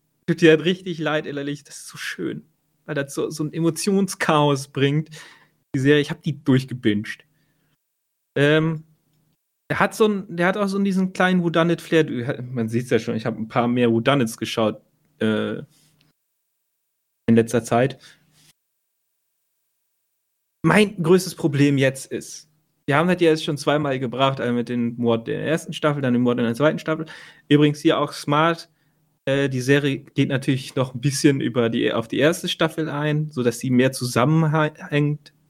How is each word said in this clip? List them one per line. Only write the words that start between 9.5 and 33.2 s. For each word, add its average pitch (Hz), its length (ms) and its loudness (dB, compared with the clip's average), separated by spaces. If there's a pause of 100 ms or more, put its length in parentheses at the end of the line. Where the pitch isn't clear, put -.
der - 80 -4
hat 202 160 0
so 220 120 4
ein, 196 300 -2
der 175 100 2
hat 190 100 0
auch 208 120 -2
so 196 100 -4
diesen 190 340 0
kleinen 185 320 2
Whodunit-Flair. 165 600 2
Du, 123 380 -6
man 123 280 -4
sieht's 120 180 -2
ja 117 100 2
schon, 113 160 -4
ich 113 120 -6
hab 117 100 -4
ein 110 120 -8
paar 120 200 0
mehr 120 240 2
Whodunits 117 460 0
geschaut, 110 420 -2 (380)
äh, 107 400 -2 (1700)
in 117 80 6
letzter 113 260 2
Zeit. 123 360 0 (2750)
Mein 190 400 2
größtes 180 320 2
Problem 143 420 2
jetzt 135 340 0
ist, - 380 -12 (380)
wir 139 100 2
haben 165 120 2
das 175 120 2
ja 170 80 6
jetzt 156 160 2
schon 147 140 -2
zweimal 143 400 0
gebracht, 135 420 0
einmal 120 200 -2
mit 117 100 -4
dem 117 260 -4
Mord 117 320 0
der 104 160 -4
ersten 160 300 -4
Staffel, 147 260 -2
dann 127 140 0
den 120 80 2
Mord 123 160 2
in 120 80 0
der 113 80 -2
zweiten 151 240 2
Staffel. 160 260 -6 (440)
Übrigens 147 320 4
hier 156 180 2
auch 143 160 -2
smart, 160 560 0 (560)
äh, 139 240 0
die 127 100 -4
Serie 139 380 2
geht - 320 -2
natürlich 135 440 -2
noch 131 200 -2
ein 117 80 -10
bisschen 139 400 2
über 120 260 0
die, 117 240 -2
auf 117 160 -4
die - 100 -4
erste 170 300 0
Staffel 160 400 -4
ein, 151 420 -2